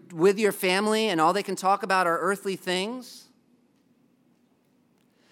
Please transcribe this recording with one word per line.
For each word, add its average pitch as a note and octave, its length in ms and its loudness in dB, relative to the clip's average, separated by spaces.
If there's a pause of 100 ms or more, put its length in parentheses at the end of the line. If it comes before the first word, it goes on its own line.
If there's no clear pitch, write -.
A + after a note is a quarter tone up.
(140)
with F#3+ 240 4
your G#3 140 2
family, G#3 560 0
and E3+ 140 0
all D#3+ 100 6
they G3+ 100 0
can F#3+ 140 -6
talk G3 280 0
about F#3+ 220 0
are E3 140 0
earthly G3 380 -4
things. G#3 720 -6 (2000)